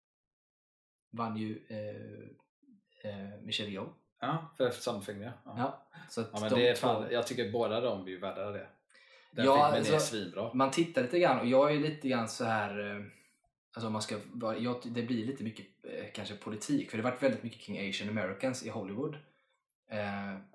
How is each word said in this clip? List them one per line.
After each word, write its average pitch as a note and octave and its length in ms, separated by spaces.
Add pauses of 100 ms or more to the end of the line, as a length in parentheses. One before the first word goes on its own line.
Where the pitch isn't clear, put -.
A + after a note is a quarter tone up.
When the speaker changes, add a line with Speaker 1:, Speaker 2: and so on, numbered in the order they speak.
(1120)
Speaker 1:
Vann A2+ 260
ju, G#2+ 300
eh, G#2+ 1400
eh, G2+ 320
Michelle G#2+ 280
Yeoh. F#2+ 180 (320)
Speaker 2:
Ja, D#3 360
för B2+ 120
Something, G#2+ 520
ja. A#2 100 (140)
Ja. A2+ 120
Speaker 1:
Ja, B2+ 300 (220)
så - 120
att A2 120
Speaker 2:
Ja, G#2+ 60
men G#2+ 100
Speaker 1:
de B2+ 100
Speaker 2:
det A#2+ 100
är A#2 60
Speaker 1:
två C3 120
Speaker 2:
fan, G#2+ 240
jag A#2 160
tycker A#2 240
båda A2+ 300
de G#2 220
är F#2 60
ju F#2 100
värda F#2+ 320
det. F#2+ 160 (640)
Den B2 140
Speaker 1:
Ja, C3+ 100
Speaker 2:
filmen D3 180 (140)
är - 60
Speaker 1:
alltså, D#3 60 (160)
Speaker 2:
svinbra. G2 380
Speaker 1:
man C3+ 180
tittar E3+ 300
lite - 180
grann, C#3+ 200
och A2+ 80
jag C#3 280
är D3 40
lite D3+ 300
grann A#2 200
så - 160
här, G#2 500
eh, G2+ 80 (720)
alltså, A2+ 120
om A2 60
man G#2+ 80
ska A2 160 (160)
vara, A2+ 240
jag, A#2+ 280
det A#2+ 180
blir A2+ 220
lite C3 180
mycket, A2 220 (180)
eh, - 300
kanske G2+ 220
politik, G#2 560
för A2+ 60
det A2 60
har B2+ 80
varit B2+ 120
väldigt B2 200
mycket A2+ 180
kring G2+ 280
Asian G2+ 200
Americans G#2 560
i A2+ 40
Hollywood. A2 460 (760)
Eh, G2+ 460 (180)